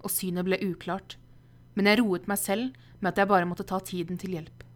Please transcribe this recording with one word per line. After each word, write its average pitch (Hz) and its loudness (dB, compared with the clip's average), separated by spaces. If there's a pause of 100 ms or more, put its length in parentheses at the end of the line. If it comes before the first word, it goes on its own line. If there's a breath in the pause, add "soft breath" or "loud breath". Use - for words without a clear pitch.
og 196 -6
synet 180 -2
ble 185 2
uklart, 180 -6 (580 soft breath)
men 202 4
jeg 214 6
roet 190 0
meg 196 -2
selv 233 -2 (240 loud breath)
med 180 2
at 202 2
jeg 202 4
bare 175 6
måtte 175 -6
ta 190 -2
tiden 180 -6
til 185 -6
hjelp. - -14 (120)